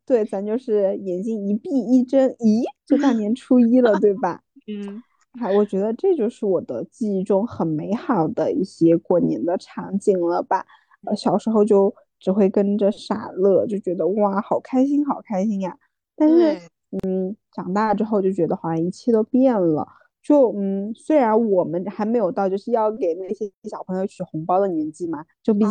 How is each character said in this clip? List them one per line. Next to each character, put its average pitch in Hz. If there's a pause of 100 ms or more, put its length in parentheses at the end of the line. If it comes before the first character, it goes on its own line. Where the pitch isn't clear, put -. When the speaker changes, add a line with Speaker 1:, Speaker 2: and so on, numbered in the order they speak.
Speaker 1:
对， 226
咱 202
就 214
是 202
眼 185
睛 220
一 202
闭 226
一 254
睁， 262 (100)
咦， 226 (200)
就 269
大 285
年 214
初 -
一 240
了， 233
Speaker 2:
<laughs> 202
Speaker 1:
对 208
吧？ 185 (260)
Speaker 2:
嗯。 202 (400)
Speaker 1:
哎， 220
我 208
觉 202
得 214
这 370
就 240
是 -
我 185
的 120
记 208
忆 185
中 202
很 -
美 165
好 165
的 147
一 160
些 165
过 175
年 160
的 170
场 185
景 196
了 170
吧。 - (400)
呃， 214
小 196
时 214
候 220
就 202 (240)
只 -
会 190
跟 202
着 202
傻 214
乐， 185
就 202
觉 180
得 170 (140)
，“哇， 196
好 -
开 262
心， 285
好 -
开 190
心 202
呀。” 185 (400)
但 302
是， 320
Speaker 2:
对。 330 (480)
Speaker 1:
嗯， 185 (160)
长 180
大 208
之 208
后 220
就 190
觉 185
得 -
好 -
像 165
一 185
切 -
都 220
变 254
了。 160 (340)
就， 277
嗯， 196
虽 -
然 226
我 180
们 156
还 208
没 226
有 220
到 196
就 190
是 233
要 220
给 185
那 214
些 202 (200)
小 202
朋 185
友 190
取 -
红 160
包 185
的 202
年 156
纪 170
嘛， 156 (180)
就 220
毕 208